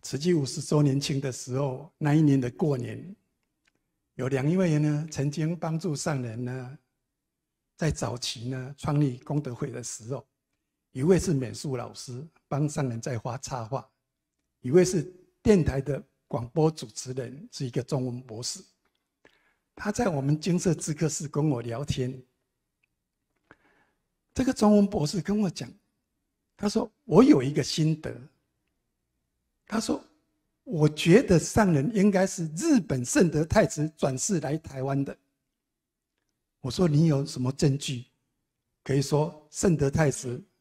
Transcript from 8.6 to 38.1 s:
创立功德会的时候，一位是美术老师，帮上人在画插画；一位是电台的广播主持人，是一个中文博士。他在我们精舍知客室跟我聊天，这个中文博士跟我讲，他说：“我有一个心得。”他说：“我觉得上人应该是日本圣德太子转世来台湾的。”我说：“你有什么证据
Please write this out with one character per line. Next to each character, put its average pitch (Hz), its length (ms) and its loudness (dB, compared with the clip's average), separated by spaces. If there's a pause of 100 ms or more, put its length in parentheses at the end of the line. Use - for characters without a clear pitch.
创 147 220 0
立 131 200 2
功 147 220 -4
德 123 140 -8
会 139 160 -8
的 127 100 -10
时 117 320 -12
候， 127 140 -12 (640)
一 127 120 -6
位 180 140 6
是 180 160 0
美 120 200 -2
术 131 240 -6
老 110 160 -10
师， 123 280 -14 (280)
帮 143 180 -2
上 143 220 -4
人 113 100 -6
在 123 180 -6
画 120 200 -8
插 127 260 -10
画； 113 260 -8 (720)
一 127 120 -6
位 175 120 8
是 175 200 0 (380)
电 202 220 6
台 131 160 0
的 - 240 -6 (240)
广 120 220 -4
播 160 200 2
主 156 180 -8
持 - 260 -12
人， 131 360 -10
是 - 160 -8
一 123 40 -6
个 127 120 -4
中 131 240 -4
文 123 160 -8
博 113 220 -14
士。 - 180 -10 (1120)
他 - 160 -6
在 214 200 0
我 147 100 -2
们 143 180 0
精 170 220 0
舍 170 160 0
知 156 180 -8
客 156 140 -2
室 147 220 -6
跟 151 200 0
我 120 120 -2
聊 117 240 -8
天， 131 360 -6 (2000)
这 131 100 -2
个 262 100 0
中 208 220 6
文 208 100 8
博 151 220 -2
士 170 140 -2
跟 208 180 -2
我 196 100 0
讲， - 220 -10 (840)
他 202 100 -4
说 - 240 -2 (140)
：“我 202 180 8
有 208 180 8
一 139 120 -2
个 147 100 0
心 156 380 0
得。” 120 120 -10 (1500)
他 214 140 -4
说 - 240 -4 (600)
：“我 156 240 2
觉 170 360 6
得 170 160 4
上 202 320 2
人 147 240 2
应 202 160 4
该 190 160 2
是 170 220 -6
日 240 320 2
本 131 220 -4
圣 175 280 2
德 156 140 0
太 202 200 4
子 151 320 -4
转 131 180 -2
世 175 260 -2
来 143 160 -4
台 135 260 -8
湾 139 200 -2
的。” - 140 -8 (1400)
我 131 100 -8
说 180 180 2
：“你 156 200 4
有 139 180 2
什 127 160 -8
么 127 120 0
证 139 240 2
据 127 280 -8 (800)